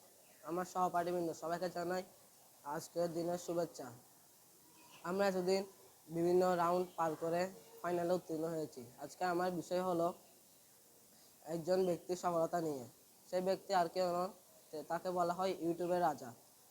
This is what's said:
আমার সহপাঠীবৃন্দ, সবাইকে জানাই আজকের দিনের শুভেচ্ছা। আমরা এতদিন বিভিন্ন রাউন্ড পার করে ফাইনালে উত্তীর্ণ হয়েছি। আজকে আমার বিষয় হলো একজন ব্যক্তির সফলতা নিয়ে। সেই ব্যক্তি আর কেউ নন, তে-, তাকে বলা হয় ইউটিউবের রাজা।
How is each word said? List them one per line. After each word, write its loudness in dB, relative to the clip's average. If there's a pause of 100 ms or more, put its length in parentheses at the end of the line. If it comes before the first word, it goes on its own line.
(440)
আমার -4
সহপাঠীবৃন্দ, 0
সবাইকে -4
জানাই -4 (600)
আজকের -2
দিনের -2
শুভেচ্ছা। -4 (1120)
আমরা 2
এতদিন 2 (440)
বিভিন্ন 4
রাউন্ড 2
পার 0
করে 0 (300)
ফাইনালে 0
উত্তীর্ণ -2
হয়েছি। -6 (140)
আজকে -6
আমার 2
বিষয় -2
হলো 2 (1300)
একজন 0
ব্যক্তির -2
সফলতা 0
নিয়ে। -4 (380)
সেই -2
ব্যক্তি -2
আর 4
কেউ 0
নন, 0 (420)
তে-, -10
তাকে -4
বলা 2
হয় 0
ইউটিউবের 2
রাজা। 0 (380)